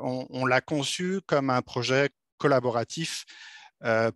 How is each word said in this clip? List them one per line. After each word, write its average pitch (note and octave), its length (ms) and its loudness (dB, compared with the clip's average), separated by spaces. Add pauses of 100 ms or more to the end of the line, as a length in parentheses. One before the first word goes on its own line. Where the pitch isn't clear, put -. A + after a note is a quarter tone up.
on, B2+ 280 -6
on B2+ 160 -4
l'a B2+ 160 4
conçu F3+ 640 -2
comme C3+ 240 0
un B2+ 140 2
projet C3 480 0 (260)
collaboratif, B2+ 880 0 (600)
euh, A2+ 320 2